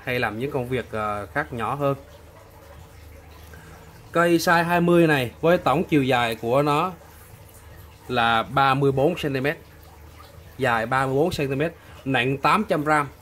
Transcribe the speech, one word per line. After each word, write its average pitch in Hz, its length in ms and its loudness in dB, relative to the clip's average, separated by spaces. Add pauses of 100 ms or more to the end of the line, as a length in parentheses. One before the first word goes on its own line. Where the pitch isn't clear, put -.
hay 123 160 -4
làm 110 200 -4
những 139 120 -6
công 127 160 -4
việc, 123 240 -4
ờ, 104 420 -6
khác 151 200 -6
nhỏ 117 220 -4
hơn. 139 220 -2 (2250)
Cây 170 260 2
size 170 260 2
hai 175 180 0
mươi 170 260 4
này 135 240 0 (100)
với 170 160 4
tổng 151 260 0
chiều 147 200 2
dài 120 320 0
của 120 260 0
nó 151 300 0 (1160)
là 117 360 2
ba 135 300 2
mươi 139 180 2
bốn 143 260 0
xăng-ti-mét. 139 400 -4 (1000)
Dài 117 280 0
ba 131 200 0
mươi 135 100 -2
bốn 160 160 2
xăng-ti-mét, 143 400 -2 (340)
nặng 131 320 0
tám 170 260 2
trăm 165 200 -2
gram. 147 240 2 (140)